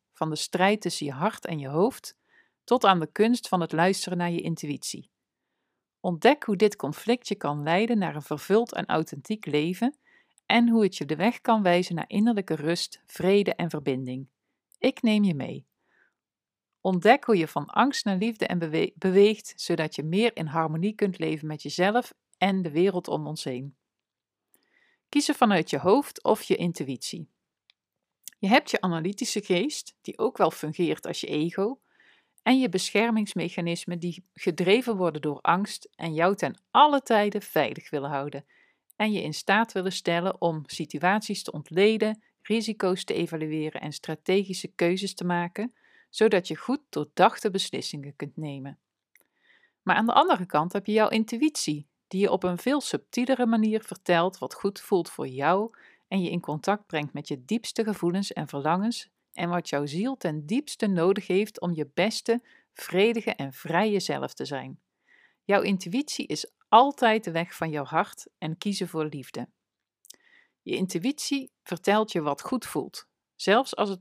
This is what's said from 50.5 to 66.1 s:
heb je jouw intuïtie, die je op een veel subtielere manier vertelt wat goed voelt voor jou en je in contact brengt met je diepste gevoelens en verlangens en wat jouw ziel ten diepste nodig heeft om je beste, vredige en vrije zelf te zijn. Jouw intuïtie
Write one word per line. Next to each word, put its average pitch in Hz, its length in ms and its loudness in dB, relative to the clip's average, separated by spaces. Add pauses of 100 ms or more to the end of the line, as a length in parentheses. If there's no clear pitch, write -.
heb 202 120 -4
je 208 60 -4
jouw 214 180 4
intuïtie, 220 800 -2 (200)
die 190 120 -4
je 196 120 4
op 185 120 2
een 180 140 0
veel 262 240 0
subtielere 247 640 -2
manier 220 380 2
vertelt 180 540 0
wat - 160 -8
goed - 280 -4
voelt 175 280 0
voor - 180 -8
jou 160 480 0 (320)
en 190 140 -2
je 175 80 -2
in 175 100 -4
contact 190 480 -4
brengt 147 260 -4
met 143 140 -10
je 127 180 -8
diepste 226 380 -4
gevoelens 196 500 -2
en 160 140 -6
verlangens 170 600 -2 (240)
en 170 160 -6
wat 175 200 -4
jouw 147 160 -2
ziel 202 320 -4
ten 156 280 -6
diepste 220 420 -4
nodig 190 400 0
heeft 208 340 -2
om 180 120 -2
je 151 200 -4
beste, 226 480 0 (320)
vredige 220 580 0
en 135 220 -8
vrije 202 460 0
zelf 139 340 -4
te - 120 -8
zijn. 135 340 -10 (640)
Jouw 202 180 4
intuïtie 190 640 -4